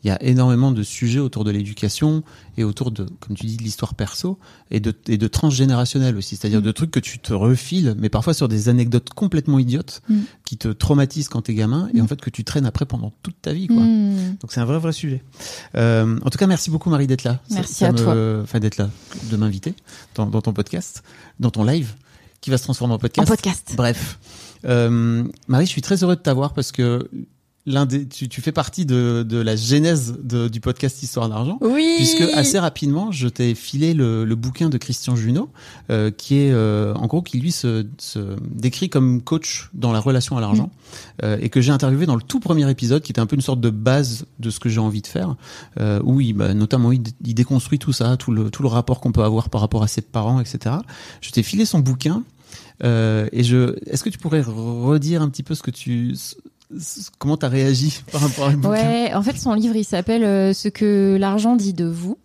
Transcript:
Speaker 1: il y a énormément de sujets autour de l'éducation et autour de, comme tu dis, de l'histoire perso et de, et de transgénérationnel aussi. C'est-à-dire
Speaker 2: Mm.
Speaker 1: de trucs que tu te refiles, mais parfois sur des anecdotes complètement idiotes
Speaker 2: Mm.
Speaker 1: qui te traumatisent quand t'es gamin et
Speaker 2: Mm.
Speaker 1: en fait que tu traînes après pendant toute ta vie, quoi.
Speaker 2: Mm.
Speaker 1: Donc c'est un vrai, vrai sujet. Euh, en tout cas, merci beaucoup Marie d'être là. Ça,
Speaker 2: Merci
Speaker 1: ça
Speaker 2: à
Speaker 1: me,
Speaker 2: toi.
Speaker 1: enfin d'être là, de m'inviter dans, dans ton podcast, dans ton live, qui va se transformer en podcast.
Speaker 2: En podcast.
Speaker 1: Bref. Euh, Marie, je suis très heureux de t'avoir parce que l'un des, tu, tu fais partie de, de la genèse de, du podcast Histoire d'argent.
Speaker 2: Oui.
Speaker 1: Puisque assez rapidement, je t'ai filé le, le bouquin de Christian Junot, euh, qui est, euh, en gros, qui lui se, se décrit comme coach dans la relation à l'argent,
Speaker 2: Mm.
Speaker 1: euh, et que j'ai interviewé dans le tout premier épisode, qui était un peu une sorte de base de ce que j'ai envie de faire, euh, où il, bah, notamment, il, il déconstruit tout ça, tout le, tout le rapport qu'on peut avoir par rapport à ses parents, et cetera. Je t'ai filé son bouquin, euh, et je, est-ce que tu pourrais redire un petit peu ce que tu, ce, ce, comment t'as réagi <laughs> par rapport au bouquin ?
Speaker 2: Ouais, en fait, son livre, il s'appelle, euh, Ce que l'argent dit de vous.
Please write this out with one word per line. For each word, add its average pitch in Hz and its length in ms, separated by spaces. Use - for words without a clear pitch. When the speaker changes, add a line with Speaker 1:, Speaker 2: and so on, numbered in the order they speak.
Speaker 1:
il 107 40
y - 20
a 92 120
énormément 127 480
de 110 140
sujets 120 340
autour 127 260
de 104 60
l'éducation 104 720
et 117 80
autour 113 280
de, 101 140
comme 101 160
tu - 100
dis, 113 100
de 113 80
l'histoire 107 300
perso 180 440
et 110 100
de, 107 140
et 107 100
de 110 100
transgénérationnel 131 880
aussi. 98 200
C'est-à-dire 107 240
Speaker 2:
Mm. 101 40
Speaker 1:
de 110 80
trucs 160 200
que 127 80
tu - 180
te - 140
refiles, 123 680
mais 107 100
parfois 117 260
sur 143 140
des 107 200
anecdotes 120 420
complètement 156 480
idiotes 131 500
Speaker 2:
Mm. 214 100
Speaker 1:
qui - 140
te 110 100
traumatisent 139 600
quand 117 140
t'es 117 120
gamin 120 380
et 240 80
Speaker 2:
Mm. - 40
Speaker 1:
en - 20
fait 143 140
que 120 100
tu 113 140
traînes 139 220
après 135 200
pendant 110 260
toute 175 200
ta - 100
vie, 180 140
quoi. 226 160
Speaker 2:
Mm. 202 580
Speaker 1:
Donc - 120
c'est 127 80
un 117 40
vrai, 139 140
vrai 165 140
sujet. 139 320
Euh, 113 480
en 135 60
tout - 80
cas, 196 80
merci 175 240
beaucoup 160 180
Marie 139 200
d'être 127 160
là. 123 240
Ça, 214 80
Speaker 2:
Merci - 180
Speaker 1:
ça - 140
Speaker 2:
à 127 40
Speaker 1:
me, 117 60
Speaker 2:
toi. 110 460
Speaker 1:
enfin 113 160
d'être 107 160
là, 101 120
de 110 80
m'inviter 107 380
dans, 107 120
dans 104 140
ton 110 120
podcast, 104 500
dans 123 100
ton 107 140
live, 127 300
qui - 100
va 127 80
se - 40
transformer 123 320
en 110 40
podcast. 156 300
Speaker 2:
En 226 60
podcast. - 420
Speaker 1:
Bref. - 420
Euh, 117 600
Marie, 135 180
je 185 40
suis 135 120
très 185 200
heureux 180 140
de 175 40
t'avoir 139 320
parce - 200
que 123 360
l'un 139 180
des, 135 220
tu, 131 220
tu 127 120
fais 156 120
partie 160 340
de, 120 420
de 117 100
la 110 180
genèse 131 680
de, 120 260
du 110 120
podcast 127 420
Histoire 117 260
d'argent. 123 320
Speaker 2:
Oui. 302 360
Speaker 1:
Puisque 330 240
assez 151 240
rapidement, 160 540
je 131 160
t'ai 120 260
filé 151 380
le, 117 320
le 113 100
bouquin 127 340
de 131 100
Christian - 380
Junot, 123 340
euh, 107 200
qui - 280
est, 139 140
euh, 107 420
en 120 120
gros, 165 160
qui 135 160
lui 147 140
se, 110 340
se 98 380
décrit 127 380
comme 127 320
coach - 540
dans 120 180
la 110 80
relation 131 360
à 120 40
l'argent, 110 300
Speaker 2:
Mm. - 540
Speaker 1:
euh, 107 160
et 117 80
que 131 120
j'ai 131 120
interviewé 139 340
dans 143 100
le 113 60
tout - 180
premier 156 300
épisode, 131 320
qui - 100
était - 80
un 113 60
peu 123 100
une 135 60
sorte 131 180
de 117 100
base 120 560
de 117 120
ce - 100
que - 80
j'ai 113 120
envie 107 220
de - 60
faire, 170 260
euh, 104 240
où 135 160
il, 117 140
bah, 101 200
notamment, 117 380
il, 127 100
il 120 100
déconstruit 123 460
tout - 120
ça, 127 240
tout 123 160
le, 107 180
tout 143 120
le 135 60
rapport 120 320
qu'on 120 120
peut 113 120
avoir 110 260
par 110 100
rapport 107 220
à 107 60
ses - 140
parents, 117 380
et 120 40
cetera. 135 380
Je - 100
t'ai 113 120
filé 202 220
son 180 160
bouquin, 139 420
euh, 113 480
et 120 100
je, 123 320
est-ce - 140
que 220 60
tu - 80
pourrais 156 240
redire 123 800
un 151 80
petit 139 120
peu 160 120
ce - 80
que - 80
tu, 123 440
ce, - 200
ce, - 300
comment 147 200
t'as 147 100
réagi 135 580
<laughs> - 60
par 147 80
rapport 143 280
au 143 40
bouquin ? 147 180
Speaker 2:
Ouais, 226 440
en 196 80
fait, 247 160
son 233 160
livre, 220 220
il 214 80
s'appelle, 220 400
euh, 196 280
Ce 208 160
que 196 500
l'argent 208 380
dit 196 160
de 170 140
vous. 170 380